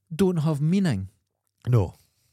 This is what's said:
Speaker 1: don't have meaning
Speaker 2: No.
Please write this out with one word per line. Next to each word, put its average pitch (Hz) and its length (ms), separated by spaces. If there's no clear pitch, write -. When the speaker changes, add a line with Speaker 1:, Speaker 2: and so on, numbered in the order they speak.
Speaker 1:
don't 185 220
have 151 240
meaning 156 480
Speaker 2:
No. 110 280